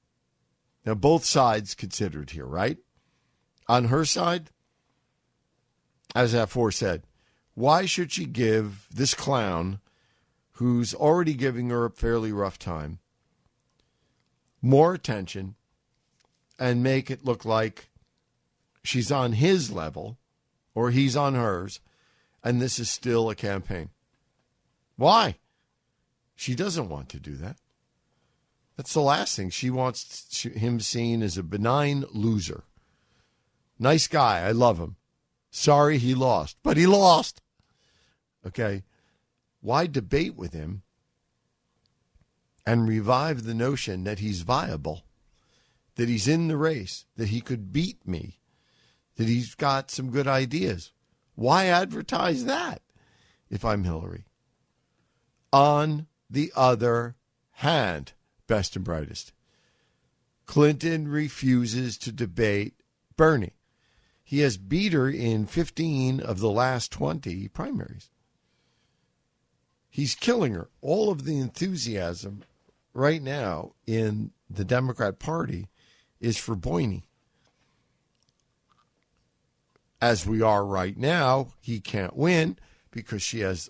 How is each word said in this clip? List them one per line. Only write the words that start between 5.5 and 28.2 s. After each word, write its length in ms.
as 200
I 80
aforesaid, 640
why 320
should 260
she 140
give 640
this 240
clown, 680
who's 380
already 400
giving 380
her 160
a 40
fairly 420
rough 260
time, 400
more 320
attention 640
and 240
make 280
it 140
look 220
like 420
she's 280
on 240
his 360
level 480
or 160
he's 260
on 180
hers, 460
and 180
this 180
is 120
still 400
a 40
campaign? 540
Why? 420
She 180
doesn't 340
want 200
to 100
do 160
that. 220